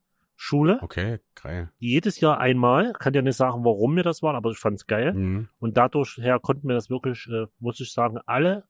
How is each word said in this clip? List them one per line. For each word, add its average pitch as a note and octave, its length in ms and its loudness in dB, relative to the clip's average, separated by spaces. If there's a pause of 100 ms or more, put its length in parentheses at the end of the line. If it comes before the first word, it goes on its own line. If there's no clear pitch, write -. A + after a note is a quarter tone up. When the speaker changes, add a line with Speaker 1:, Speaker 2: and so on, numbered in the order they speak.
(400)
Speaker 1:
Schule. D#3 440 2
Speaker 2:
Okay, G#2+ 340 -4 (160)
geil. E2+ 460 -10
Speaker 1:
Jedes C3+ 400 0
Jahr D3+ 200 4
einmal. B2+ 540 2
Kann - 180 -2
dir C3+ 120 2
nicht C3 140 0
sagen, A#2+ 280 0
warum A#2 300 4
wir F3+ 80 2
das E3+ 180 -2
waren, D#3 140 0
aber A2+ 160 -2
ich - 80 -10
fand's G#2 260 -4
geil. A2+ 280 0
Speaker 2:
Mhm. F#2+ 440 -2
Speaker 1:
Und A2+ 200 -2
dadurch B2+ 400 2
her B2 220 2
konnten C#3+ 280 -2
wir B2+ 80 0
das A#2 160 -4
wirklich, B2+ 360 -4
äh, A2+ 200 -4 (100)
muss A#2 220 -6
ich B2+ 120 -10
sagen, A#2+ 360 -2
alle F3 420 0